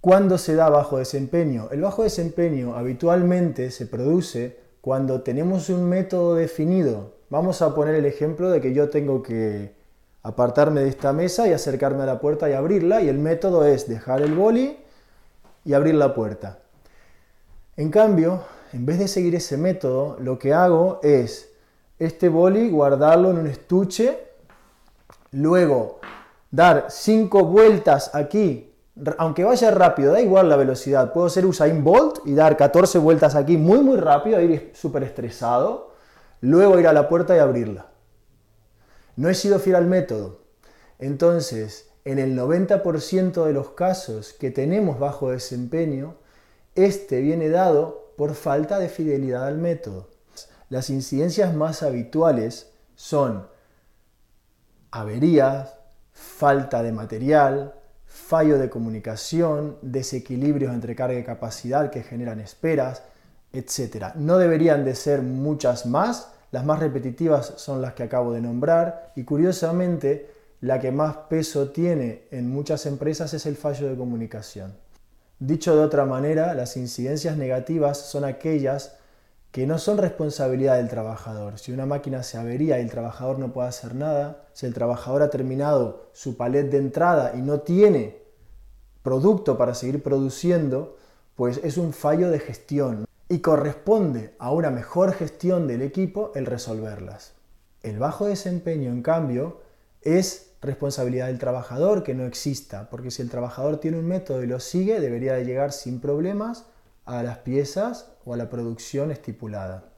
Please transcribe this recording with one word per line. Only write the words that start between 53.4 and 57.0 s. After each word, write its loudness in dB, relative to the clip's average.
averías, 0
falta 0
de -4
material, 0